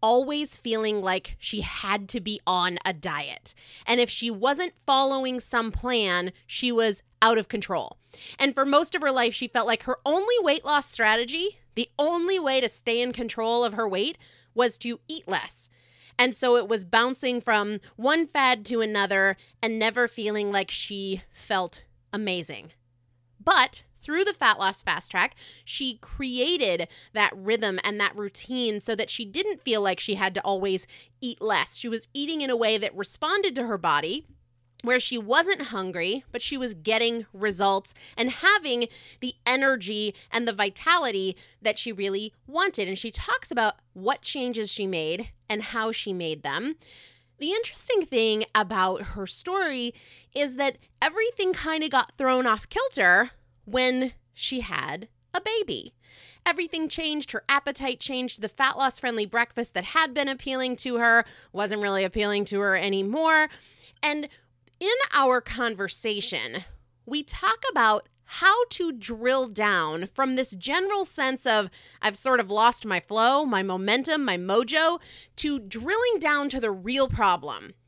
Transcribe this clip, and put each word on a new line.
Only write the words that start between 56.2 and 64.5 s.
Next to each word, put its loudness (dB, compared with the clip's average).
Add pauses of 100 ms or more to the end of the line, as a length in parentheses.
Everything -2
changed. -4
Her -8
appetite 0
changed. -6
The -6
fat 0
loss 0
friendly -2
breakfast -4
that -4
had 2
been 0
appealing -4
to -4
her 6 (260)
wasn't -2
really 0
appealing 0
to -2
her 4
anymore. 2 (540)
And -2 (500)